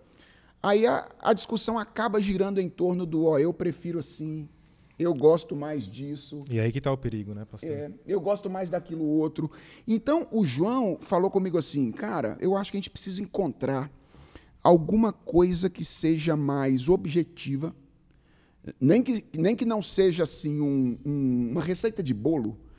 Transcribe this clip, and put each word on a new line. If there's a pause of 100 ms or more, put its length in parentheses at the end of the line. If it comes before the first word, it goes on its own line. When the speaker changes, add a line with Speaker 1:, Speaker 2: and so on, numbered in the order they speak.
(600)
Speaker 1:
aí
a, (120)
a
discussão
acaba
girando
em
torno
do,
"Ó,
eu
prefiro
assim, (520)
eu
gosto
mais
disso."
Speaker 2:
E
aí
que
tá
o
perigo,
né,
pastor?
Speaker 1:
É, (140)
"eu
gosto
mais
daquilo
outro." (380)
Então,
o
João
falou
comigo
assim,
"Cara,
eu
acho
que
a
gente
precisa
encontrar (760)
alguma
coisa
que
seja
mais
objetiva, (1080)
nem
que, (120)
nem
que
não
seja,
assim,
um,
um,
uma
receita
de
bolo, (240)